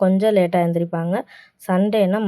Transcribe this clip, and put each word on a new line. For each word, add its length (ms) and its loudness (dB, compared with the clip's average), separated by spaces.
கொஞ்சம் 340 2
லேட்டா 300 2
எந்திரிப்பாங்க. 500 -2
சண்டேனா 600 0